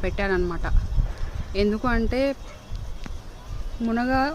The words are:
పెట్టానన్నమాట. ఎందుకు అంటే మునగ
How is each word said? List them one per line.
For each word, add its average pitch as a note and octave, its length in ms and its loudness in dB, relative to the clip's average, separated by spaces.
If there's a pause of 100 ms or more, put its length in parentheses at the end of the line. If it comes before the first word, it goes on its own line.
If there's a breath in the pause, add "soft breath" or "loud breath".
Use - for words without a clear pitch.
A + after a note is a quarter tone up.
పెట్టానన్నమాట. F3+ 720 0 (840 loud breath)
ఎందుకు G#3 320 2
అంటే B3 480 2 (1500)
మునగ B3+ 520 2